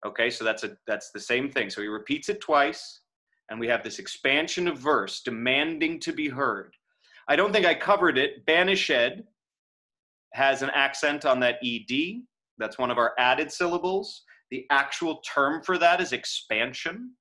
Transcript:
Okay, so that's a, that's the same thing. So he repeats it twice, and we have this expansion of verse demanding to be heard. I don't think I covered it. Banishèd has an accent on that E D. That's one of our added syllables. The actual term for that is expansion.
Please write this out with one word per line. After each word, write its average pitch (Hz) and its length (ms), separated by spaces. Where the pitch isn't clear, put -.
Okay, 113 240
so 120 140
that's 110 200
a, 101 140
that's 104 240
the 104 80
same 127 300
thing. 120 200
So 101 120
he 104 60
repeats 107 420
it 208 120
twice, 147 600
and 110 100
we 117 80
have 120 160
this 110 160
expansion 151 680
of 160 100
verse 123 440
demanding 147 800
to 165 100
be 156 160
heard. 123 480
I 143 80
don't 196 180
think 196 120
I 170 100
covered 170 420
it. 139 300
Banishèd 175 760
has 135 300
an 139 100
accent 143 520
on 131 160
that 123 200
E 120 180
D. 156 440
That's 110 200
one 127 120
of 120 80
our 117 220
added 135 320
syllables. 180 720
The 127 200
actual 143 480
term 147 440
for 180 160
that 170 240
is 165 120
expansion. 135 1080